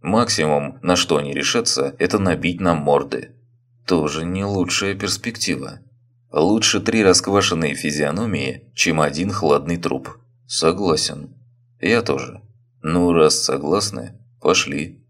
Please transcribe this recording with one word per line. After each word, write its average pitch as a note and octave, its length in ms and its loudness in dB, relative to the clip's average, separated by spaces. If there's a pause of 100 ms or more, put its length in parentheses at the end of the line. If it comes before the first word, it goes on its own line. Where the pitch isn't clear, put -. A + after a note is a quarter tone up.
Максимум, D2+ 800 0
на F2 140 2
что D#2+ 220 2
они C#2+ 140 -2
решатся, C#2 680 -2
это F2+ 180 2
набить E2+ 420 0
нам E2+ 200 2
морды". C#2+ 520 0 (540)
"Тоже D#2+ 400 -2
не F#2 180 -4
лучшая G2 520 -2
перспектива. F#2 840 -6 (520)
Лучше G2+ 480 2
три A2 240 2
расквашенные F#2 720 4
физиономии, D2 960 -4
чем D#2 280 0
один D2+ 300 0
хладный E2+ 460 0
труп". - 400 -6 (300)
"Согласен". D#2 880 -2 (440)
"Я A2 220 2
тоже". C2 400 -6 (400)
"Ну, F2 320 2
раз D#2 300 4
согласны, C#2+ 760 -4 (200)
пошли". D2 720 -2